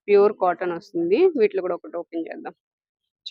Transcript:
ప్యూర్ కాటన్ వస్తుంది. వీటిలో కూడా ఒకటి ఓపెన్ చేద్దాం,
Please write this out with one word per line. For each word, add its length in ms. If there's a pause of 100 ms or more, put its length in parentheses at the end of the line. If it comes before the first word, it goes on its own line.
ప్యూర్ 280 (100)
కాటన్ 340
వస్తుంది. 420 (200)
వీటిలో 260
కూడా 140
ఒకటి 220
ఓపెన్ 260
చేద్దాం, 280 (760)